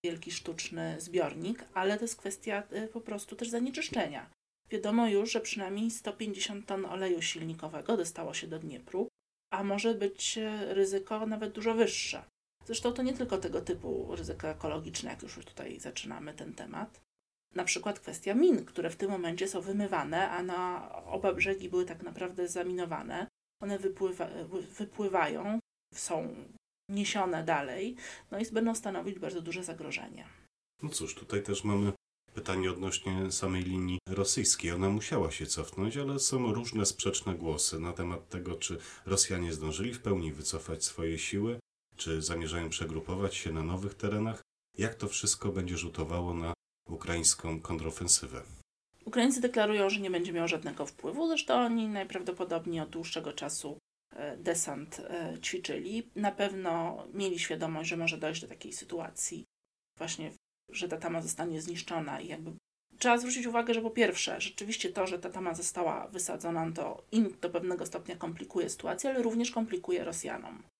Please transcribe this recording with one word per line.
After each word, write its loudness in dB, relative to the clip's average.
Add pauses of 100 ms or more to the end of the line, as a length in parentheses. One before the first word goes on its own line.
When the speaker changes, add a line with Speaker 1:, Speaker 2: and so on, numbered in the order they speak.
Speaker 1:
wielki -2
sztuczny -4
zbiornik, 0 (100)
ale 4
to 0
jest -4
kwestia, -2 (100)
y, -2
po -6
prostu -6
też -4
zanieczyszczenia. -2 (400)
Wiadomo 4
już, 4
że 2
przynajmniej -2
sto -6
pięćdziesiąt -4
ton 0
oleju 2
silnikowego 0
dostało -2
się -4
do -6
Dniepru, -4 (440)
a 0
może 2
być, 0
y, -2
ryzyko 4
nawet 0
dużo 2
wyższe. 4 (420)
Zresztą 2
to -2
nie 2
tylko 0
tego 0
typu -2
ryzyko -4
ekologiczne, -4
jak -8
już -12
tutaj -12
zaczynamy -8
ten -12
temat. -10 (540)
Na 0
przykład 0
kwestia -2
min, 8
które -2
w -8
tym 0
momencie 0
są -2
wymywane, 2
a -2
na -2 (120)
oba 2
brzegi 2
były 4
tak -8
naprawdę -2
zaminowane. -2 (340)
One 0
wypływa-, 0
wy-, -4
wypływają, 2 (360)
są -2 (540)
niesione 2
dalej, 2 (340)
no -4
i -2
będą 4
stanowić -2
bardzo -4
duże -4
zagrożenie. -8 (540)
Speaker 2:
No -2
cóż, -4
tutaj -2
też -2
mamy 4 (420)
pytanie 2
odnośnie 0
samej 2
linii 0 (100)
rosyjskiej. 4
Ona 4
musiała 2
się -4
cofnąć, -2
ale 0
są 4
różne 2
sprzeczne 0
głosy 0
na -2
temat -4
tego, -4
czy -4 (280)
Rosjanie 2
zdążyli -2
w -10
pełni 2
wycofać -4
swoje -2
siły, 0 (380)
czy -2
zamierzają -2
przegrupować -2
się -2
na 0
nowych -2
terenach. 0 (360)
Jak 0
to -4
wszystko 0
będzie 0
rzutowało -2
na -2 (360)
ukraińską 0
kontrofensywę? 0 (600)
Speaker 1:
Ukraińcy 4
deklarują, 4
że 0
nie -2
będzie 2
miało 2
żadnego -2
wpływu, -2
zresztą 4
oni 4
najprawdopodobniej -2
od -4
dłuższego -4
czasu, -4 (380)
e, -6
desant, 0
e, -4
ćwiczyli. -4
Na 4
pewno 0 (100)
mieli 0
świadomość, -2
że -2
może 0
dojść -2
do -12
takiej -12
sytuacji -6 (540)
właśnie, -4 (400)
że -2
ta -2
tama -2
zostanie -2
zniszczona -4
i -8
jakby -8 (460)
trzeba 8
zwrócić 0
uwagę, 4
że 4
po 0
pierwsze, 4
rzeczywiście -2
to, 2
że -2
ta -6
tama -2
została 0
wysadzona, -2
to -4 (100)
im 6
do 0
pewnego 0
stopnia -6
komplikuje -2
sytuację, -2
ale 2
również 4
komplikuje 0
Rosjanom. -6 (180)